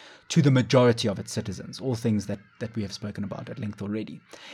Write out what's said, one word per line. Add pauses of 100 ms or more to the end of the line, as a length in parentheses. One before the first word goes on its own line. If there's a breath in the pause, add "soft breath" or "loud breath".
(300 loud breath)
to
the
majority
of
its
citizens,"
all
things
that, (200)
that
we
have
spoken
about
at
length
already. (320 loud breath)